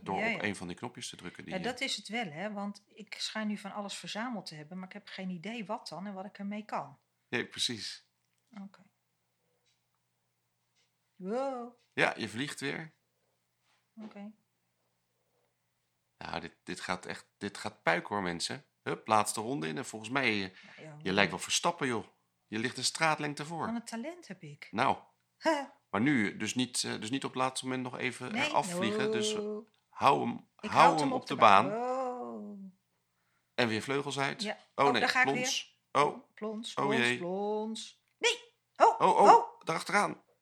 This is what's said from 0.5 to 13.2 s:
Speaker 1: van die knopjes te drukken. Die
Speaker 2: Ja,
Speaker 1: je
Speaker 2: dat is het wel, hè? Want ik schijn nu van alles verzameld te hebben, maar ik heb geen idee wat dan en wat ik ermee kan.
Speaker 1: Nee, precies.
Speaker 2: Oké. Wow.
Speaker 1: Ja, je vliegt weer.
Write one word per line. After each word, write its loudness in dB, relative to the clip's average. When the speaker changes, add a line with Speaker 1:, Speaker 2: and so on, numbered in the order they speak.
Speaker 1:
van -10
die -8
knopjes -12
te -14
drukken. -14
Die -12
Speaker 2:
Ja, -4
Speaker 1:
je -8
Speaker 2:
dat -6
is -4
het -12
wel, -6
hè? -8
Want -8
ik -18
schijn -6
nu -4
van -12
alles -8
verzameld -8
te -14
hebben, -14
maar -10
ik -16
heb -18
geen -8
idee -8
wat -8
dan -10
en -10
wat -10
ik -16
ermee -8
kan. -8
Speaker 1:
Nee, -2
precies. -8
Speaker 2:
Oké. -20
Wow. -6
Speaker 1:
Ja, 2
je -4
vliegt -8
weer. -8